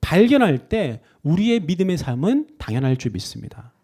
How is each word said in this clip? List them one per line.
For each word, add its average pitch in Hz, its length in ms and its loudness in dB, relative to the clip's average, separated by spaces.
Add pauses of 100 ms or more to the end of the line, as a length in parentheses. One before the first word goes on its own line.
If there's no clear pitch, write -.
발견할 214 680 4
때 170 320 -4 (220)
우리의 208 380 2
믿음의 180 360 0
삶은 143 600 -2
당연할 131 400 0
줄 123 140 -4
믿습니다. - 640 -12 (100)